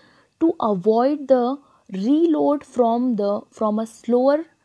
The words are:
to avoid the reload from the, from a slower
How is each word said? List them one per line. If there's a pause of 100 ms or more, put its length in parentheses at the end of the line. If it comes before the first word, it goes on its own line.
(400)
to
avoid
the (340)
reload
from
the,
from
a
slower (200)